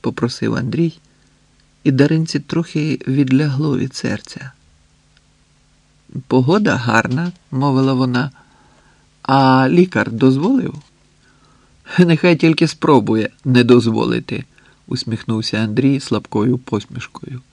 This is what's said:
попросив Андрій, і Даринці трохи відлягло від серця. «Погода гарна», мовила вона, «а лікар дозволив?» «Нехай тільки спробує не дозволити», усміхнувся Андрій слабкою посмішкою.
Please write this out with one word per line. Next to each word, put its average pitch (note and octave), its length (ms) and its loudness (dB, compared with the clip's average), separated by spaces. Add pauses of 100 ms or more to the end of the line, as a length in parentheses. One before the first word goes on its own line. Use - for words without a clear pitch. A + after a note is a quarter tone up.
попросив A#2+ 540 -4
Андрій, C3+ 440 -4 (840)
і D#3 60 2
Даринці D3 500 2
трохи D#3 680 -4
відлягло C#3 720 0
від C3 160 -6
серця. - 580 -10 (1700)
«Погода C3 500 0
гарна», B2 560 -2 (180)
мовила C3+ 420 0
вона, B2+ 380 -2 (920)
«а C3 460 4
лікар C3 440 2
дозволив?» C#3 640 2 (1200)
«Нехай E3+ 380 4
тільки E3 320 2
спробує A2 600 0 (140)
не B2 200 4
дозволити», A#2+ 800 2 (420)
усміхнувся A2 720 -6
Андрій B2+ 440 0
слабкою A2 580 -2
посмішкою. - 840 -10 (120)